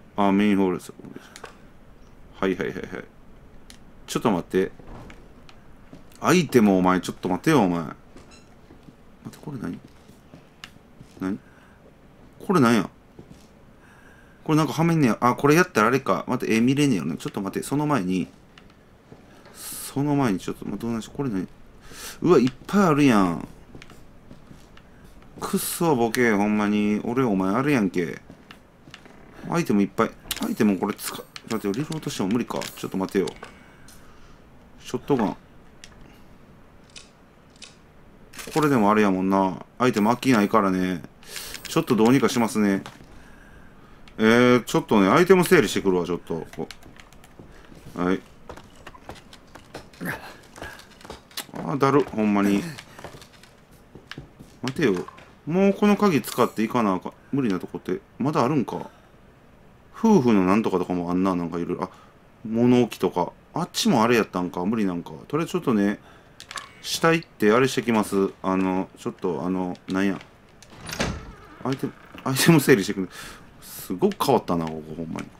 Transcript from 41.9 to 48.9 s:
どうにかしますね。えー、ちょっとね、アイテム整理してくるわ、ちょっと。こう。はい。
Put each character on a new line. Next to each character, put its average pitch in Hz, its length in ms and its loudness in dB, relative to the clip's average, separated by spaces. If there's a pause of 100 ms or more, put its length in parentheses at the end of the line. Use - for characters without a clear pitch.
ど 107 100 4
う 120 80 6
に 135 80 4
か 110 100 0
し - 80 -2
ま 113 100 2
す 107 100 -6
ね。 98 240 2 (1400)
え 120 380 6
ー、 117 80 0
ち - 120 -2
ょ - 40 4
っ 151 60 -8
と 110 140 4
ね、 95 80 6
ア 131 120 6
イ 180 60 4
テ 190 80 6
ム 180 100 4
整 170 180 4
理 98 60 2
し - 60 -4
て 98 60 -2
く 95 100 0
る 90 80 2
わ、 87 60 -2
ち 85 80 -4
ょ 85 40 -4
っ - 40 -4
と。 - 260 -8 (100)
こ - 120 -10 (1300)
う。 - 40 -6
は 90 120 0
い。 - 80 -4 (3250)